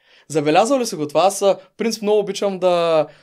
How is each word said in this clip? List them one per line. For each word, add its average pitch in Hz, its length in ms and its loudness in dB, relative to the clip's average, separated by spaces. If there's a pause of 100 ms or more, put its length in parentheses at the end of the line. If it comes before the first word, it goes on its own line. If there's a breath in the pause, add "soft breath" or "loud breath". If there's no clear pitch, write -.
(280 soft breath)
Забелязал 165 520 2
ли 240 60 -4
си 196 100 -8
го 151 120 -6
това? 151 140 0
Аз, 196 200 2
а, 190 160 2 (200 loud breath)
принцип, 226 240 -6
много 208 180 2
обичам 196 400 -4
да, 170 480 2 (160 loud breath)